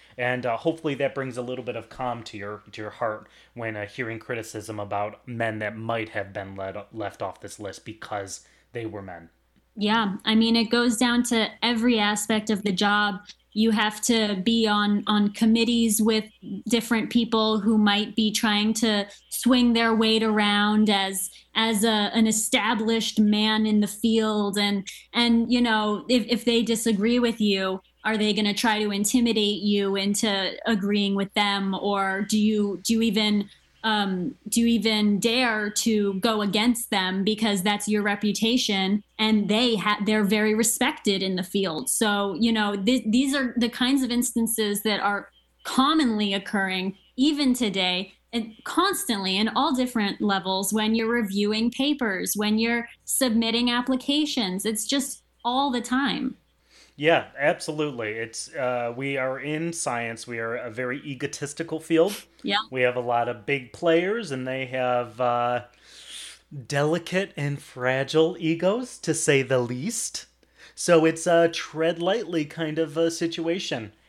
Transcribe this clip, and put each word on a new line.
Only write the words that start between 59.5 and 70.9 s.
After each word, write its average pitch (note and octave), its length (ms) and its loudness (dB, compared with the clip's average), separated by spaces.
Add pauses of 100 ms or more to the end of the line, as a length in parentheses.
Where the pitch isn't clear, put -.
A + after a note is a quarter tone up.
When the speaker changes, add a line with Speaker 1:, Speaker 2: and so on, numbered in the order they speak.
Speaker 1:
science. A#2 560 -6
We A#2+ 120 -8
are A2+ 180 -6
a A#2+ 120 -8
very B2 360 -6
egotistical C#3+ 720 -8
field. E3+ 460 2 (180)
Speaker 2:
Yeah. G3+ 140 -2 (140)
Speaker 1:
We B2+ 100 0
have B2 160 2
a B2 40 -2
lot A#2+ 280 0
of A2 160 -10
big C3 260 -4
players, F3 600 0
and C3 140 -6
they C3 200 -6
have, B2 560 -2
uh, A#2+ 420 0 (1040)
delicate E3+ 720 0
and C#3+ 240 -4
fragile C3+ 760 0
egos, F#3 600 -2
to - 160 -2
say C#3 300 2
the B2+ 160 2
least. B2 680 -6 (500)
So E3 300 4